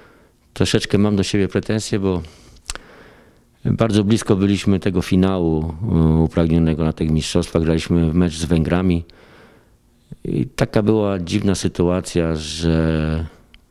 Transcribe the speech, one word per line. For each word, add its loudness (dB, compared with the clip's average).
troszeczkę 0
mam 2
do 0
siebie 0
pretensje, -4
bo -2
bardzo 2
blisko 2
byliśmy 2
tego -2
finału, 0
e, 0
upragnionego 2
na 0
tych -2
mistrzostwach. 0
Graliśmy 0
w -4
mecz 0
z -4
Węgrami 0
i -2
taka 0
była 0
dziwna 0
sytuacja, 0
że -2